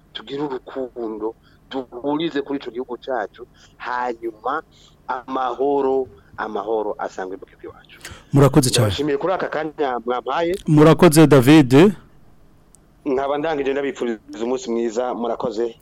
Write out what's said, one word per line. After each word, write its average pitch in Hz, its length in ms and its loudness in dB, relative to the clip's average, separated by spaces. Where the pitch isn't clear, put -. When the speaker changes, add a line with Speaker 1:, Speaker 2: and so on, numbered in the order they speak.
Speaker 1:
tugire 139 280 -10
urukundo, 120 920 -8
duhurize 143 720 -6
kuri 139 180 -8
ico 120 120 -12
gihugu 120 260 -10
cacu, 120 480 -8
hanyuma 123 840 -8
amahoro, 131 1000 -2
amahoro 107 600 -6
asangwe 95 400 -10
mu - 80 -20
gihugu - 220 -20
iwacu. - 300 -20
Speaker 2:
Murakoze 139 360 4
cyane. 110 180 2
Speaker 1:
Ndabashimiye 139 300 -2
kuri 165 160 -2
aka 165 160 -4
kanya 147 560 -6
mwampaye. 139 500 -4
Speaker 2:
Murakoze, 156 600 6
David. 143 640 8
Speaker 1:
Nkaba 139 320 -2
ndangije 147 340 -4
ndabifuriza 131 480 -4
umunsi 123 280 -4
mwiza, 117 420 -4
murakoze. 117 680 -6